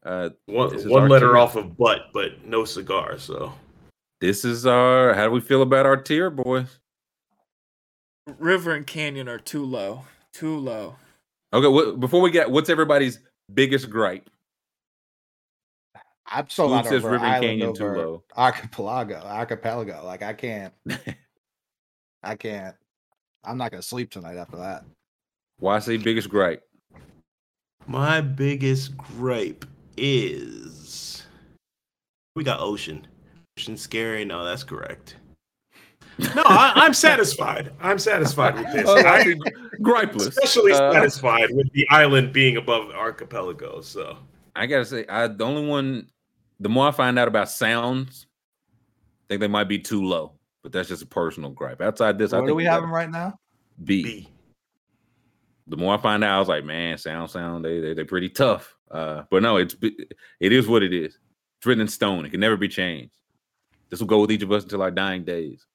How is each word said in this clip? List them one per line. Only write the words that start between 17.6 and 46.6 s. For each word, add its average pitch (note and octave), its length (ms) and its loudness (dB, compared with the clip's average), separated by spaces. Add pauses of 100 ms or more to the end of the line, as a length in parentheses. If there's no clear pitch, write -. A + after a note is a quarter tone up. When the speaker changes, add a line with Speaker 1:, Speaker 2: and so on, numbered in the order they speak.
Speaker 1:
Canyon A2+ 140 -2
too G#2 120 -6
Speaker 4:
over G2+ 120 -4
Speaker 1:
low? E2 260 -8 (140)
Speaker 4:
archipelago, A#2 800 -4 (100)
archipelago. A2 800 -8
Like, F#2 160 -14
I G#2 120 -10
can't. G#2+ 400 -10 (140)
Speaker 1:
<laughs> - 1400 -18
Speaker 4:
I G#2+ 120 -10
can't. G2+ 400 -12 (680)
I'm A#2+ 140 -10
not A#2+ 140 -8
gonna F2+ 100 -16
sleep B2 300 -10
tonight F2 260 -16
after E2+ 200 -16
that. F2+ 260 -12 (760)
Speaker 1:
Why G2+ 200 0
say A2+ 180 -4
biggest A2 320 -2
gripe? F#2 340 0 (1200)
Speaker 2:
My C#3+ 340 0
biggest C3+ 760 -2
gripe A#2 680 -6 (320)
is D#2+ 1300 -6 (1080)
we D#3+ 80 -6
got A#2+ 160 -2
ocean. E2 480 -8 (500)
Ocean A2 200 -12
scary. A2 460 -6
No, F2 220 -8
that's F2 180 -8
correct. - 520 -16 (1200)
No, D4+ 100 2
I, B3+ 300 8
I'm D4+ 180 8
satisfied. A3+ 840 2
I'm F#3 180 0
satisfied E3+ 580 0
with - 180 -8
this. G#3+ 100 0
Speaker 1:
<laughs> - 40 2
Oh, - 160 8
Speaker 2:
I, F3+ 160 6
Speaker 1:
I G#3+ 40 6
see. F3 160 2 (420)
Gripeless. G#3+ 460 2
Speaker 2:
especially G#3+ 460 4
Speaker 1:
Uh, C#3 200 6
Speaker 2:
satisfied B2 600 4
with C3+ 180 0
the C#3 180 0
island C#3 440 6
being C3 240 4
above A2+ 340 -2
archipelago. F#2+ 880 -8
So - 360 -12 (380)
Speaker 1:
I G#2 120 -4
gotta C3 180 0
say, A2+ 220 -8
I, A#2 200 -2
the A2 180 -4
only D3 200 -4
one, C3+ 420 -4 (520)